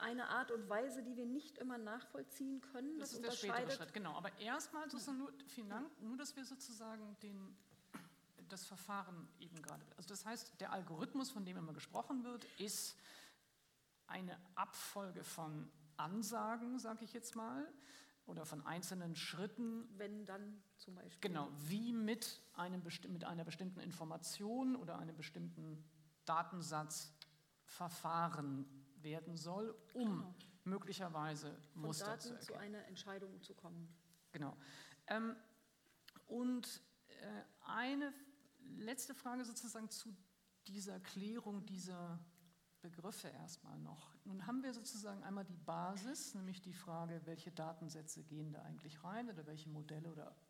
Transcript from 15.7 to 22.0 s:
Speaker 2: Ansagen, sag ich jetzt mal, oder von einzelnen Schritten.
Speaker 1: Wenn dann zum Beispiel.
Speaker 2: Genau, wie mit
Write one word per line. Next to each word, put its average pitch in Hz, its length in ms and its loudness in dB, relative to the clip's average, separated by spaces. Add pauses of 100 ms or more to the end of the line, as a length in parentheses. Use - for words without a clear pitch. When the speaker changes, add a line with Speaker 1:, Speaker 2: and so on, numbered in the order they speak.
Speaker 2:
Ansagen, 226 840 2
sag 220 240 -2
ich 220 120 -6
jetzt 233 200 -4
mal, 240 320 0 (600)
oder 160 180 -4
von 151 220 -4
einzelnen 175 500 0
Schritten. 226 800 0
Speaker 1:
Wenn 208 300 -2
dann 202 360 -4 (140)
zum - 200 -10
Beispiel. 180 240 -10 (100)
Speaker 2:
Genau, 147 180 4 (180)
wie 220 260 4
mit 226 480 4 (120)